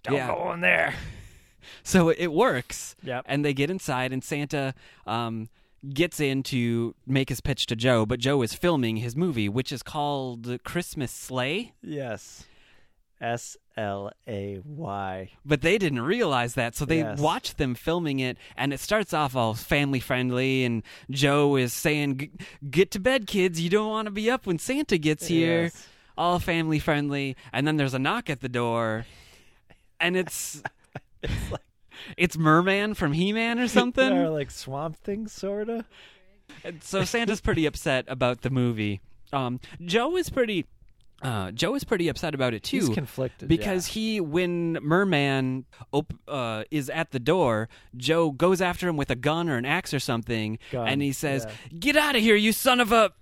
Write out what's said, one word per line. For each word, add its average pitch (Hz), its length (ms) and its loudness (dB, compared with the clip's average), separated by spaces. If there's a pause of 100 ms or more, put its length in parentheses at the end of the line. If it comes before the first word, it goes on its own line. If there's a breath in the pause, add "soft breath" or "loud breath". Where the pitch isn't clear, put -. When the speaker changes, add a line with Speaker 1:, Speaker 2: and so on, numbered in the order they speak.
Speaker 1:
"Don't 127 140 -2
Speaker 2:
Yeah. 131 140 -2
Speaker 1:
go 175 240 -4
in 170 80 -6
there." 170 340 2 (880 loud breath)
Speaker 2:
So 175 260 6
it 165 240 2
works. 170 680 0
Speaker 1:
Yep. 127 240 -6
Speaker 2:
And 143 180 0
they 147 80 2
get 139 160 0
inside, 131 420 -2
and 131 120 -4
Santa, 143 500 -4 (320 loud breath)
um, 113 420 -4 (460)
gets 165 260 0
in 139 240 2
to 117 520 0 (100)
make 135 240 0
his 123 100 -4
pitch - 280 -2
to 120 80 -2
Joe, 117 320 4
but 120 120 -2
Joe 135 220 2
is 113 140 -2
filming 131 420 2
his 117 180 -6
movie, 139 320 0
which 117 240 -2
is 131 120 -8
called 131 800 -4
Christmas 160 480 -4
Sleigh. 139 640 -4 (100)
Speaker 1:
Yes. 135 640 -10 (760 soft breath)
S 117 340 -6 (220)
L 101 340 -4 (160)
A 101 380 -6
Y. 98 680 -8 (140)
Speaker 2:
But 143 160 2
they 170 160 4
didn't 147 240 2
realize 139 540 0
that, 120 200 -2
so - 80 -2
they 160 160 2
Speaker 1:
Yes. 151 200 -2
Speaker 2:
watch 160 360 0
them 131 180 0
filming 160 460 -2
it, 127 180 -2 (200 loud breath)
and 139 160 0
it 135 80 -6
starts 214 320 0
off 147 200 0
all 117 200 2
family-friendly, 131 1120 0
and 117 180 0 (260 loud breath)
Joe 143 460 4
is 127 160 2
saying, 147 460 0
"G-, 147 140 -10 (380 loud breath)
get 175 220 4
to 208 80 -6
bed, 247 260 2
kids. 185 360 0
You 170 80 0
don't 208 180 2
wanna 214 240 -4
be 214 180 0
up 254 160 0
when 175 140 0
Santa 262 380 0
gets 151 300 0
here." 165 360 2
Speaker 1:
Yes. - 240 -6 (300 loud breath)
Speaker 2:
All 175 220 2
family-friendly, 147 1000 0 (160 loud breath)
and 139 120 0
then 156 120 2
there's 135 160 2
a 131 60 -2
knock 175 300 -2
at 135 120 -4
the 131 80 -6
door, 117 560 0 (960 loud breath)
and 175 160 2
it's 156 500 -6
Speaker 1:
<laughs> - 560 -16
It's - 280 -4
like - 100 -8 (560 loud breath)
Speaker 2:
it's 170 200 0
Merman 185 560 4
from 156 200 0
He-Man 220 440 0
or 247 100 0
Speaker 1:
<laughs> - 20 -2
Speaker 2:
something. 247 420 4
Speaker 1:
Or, 175 180 2
like, 151 220 -4
Swamp 147 460 -8
Thing, 208 320 -8
sorta. 214 560 -6 (800 loud breath)
Speaker 2:
And 165 180 -12
so 190 220 0
Santa's 220 340 0
pretty 170 260 2
upset 139 440 0
about 123 320 0
the 127 80 -2
movie. 113 500 0 (320)
Um, 127 300 -2 (240 loud breath)
Joe 233 320 0
is 349 120 -2
pretty, 220 360 0 (560)
uh, 104 300 -4
Joe 170 240 0
is 277 100 -4
pretty 175 240 0
upset 151 260 -4
about 127 180 2
it, 107 80 -6
too. - 180 -2
Speaker 1:
He's 175 100 2
conflicted, 131 580 -4
Speaker 2:
Because 185 400 2
Speaker 1:
yeah. - 60 -8
Speaker 2:
he, 220 260 -2
when 170 640 0
Merman 143 840 4 (300 loud breath)
op-, 147 200 0 (140)
uh, 117 420 -4
is 143 200 -2
at 160 220 -4
the 131 100 -2
door, 120 480 4 (260 loud breath)
Joe 156 360 2
goes 165 280 4
after 180 300 0
him 160 80 0
with 139 120 -2
a 127 60 2
gun 151 320 0
or 147 80 0
an 120 100 -2
axe 160 280 -2
or 143 60 0
something, 113 600 -2 (140 loud breath)
Speaker 1:
Gun, 120 160 -2
Speaker 2:
and 139 120 0
he 139 120 0
says, 135 340 -2 (240 loud breath)
Speaker 1:
yeah. 165 80 -16
Speaker 2:
"Get 277 160 0
out 294 220 4
of 220 40 4
here, 220 140 8
you 214 160 4
son 247 300 4
of 214 100 4
a" 220 300 6